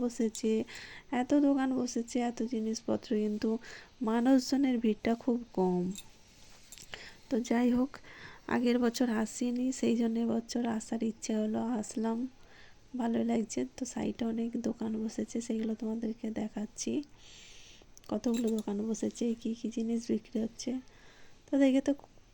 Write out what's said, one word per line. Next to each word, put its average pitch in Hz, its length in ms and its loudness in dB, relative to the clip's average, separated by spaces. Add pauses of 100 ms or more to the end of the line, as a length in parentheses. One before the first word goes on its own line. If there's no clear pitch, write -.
বসেছে, 226 500 0 (720)
এত 254 100 0 (160)
দোকান 269 220 4 (120)
বসেছে, 247 360 -2 (120)
এত 240 100 -6 (140)
জিনিসপত্র, 220 560 -2 (140)
কিন্তু 214 260 0 (580)
মানুষজনের 254 760 4
ভিড়টা 220 300 4 (100)
খুব 240 160 2 (180)
কম। 180 260 4 (1500)
তো 269 60 0 (140)
যাই 240 260 4
হোক, 254 160 2 (640)
আগের 240 280 4
বছর 240 240 2 (160)
আসিনি, 247 420 -2 (140)
সেই 233 220 4
জন্য 226 140 2 (100)
এবছর 226 380 0 (140)
আসার 226 240 -4 (100)
ইচ্ছে - 200 -6 (100)
হলো, 220 200 0 (200)
আসলাম, 226 360 -2 (840)
ভালো 233 180 0 (100)
লাগছে। 233 300 0 (180)
তো 262 60 -6 (100)
সাইডে 214 380 -4
অনেক 233 200 -4 (160)
দোকান 226 240 -4 (120)
বসেছে, 226 340 -4 (100)
সেগুলো 220 340 -2
তোমাদেরকে 220 460 -4 (140)
দেখাচ্ছি, 214 500 -6 (1200)
কতগুলো 226 360 0 (100)
দোকান 208 200 -2 (120)
বসেছে, 220 360 -2 (160)
কী 226 180 -2
কী 226 160 -4
জিনিস 233 260 -2 (100)
বিক্রি - 340 -2
হচ্ছে। - 260 -6 (760)
তো - 60 -12 (100)
দেখে 269 240 6
তো 285 40 4 (420)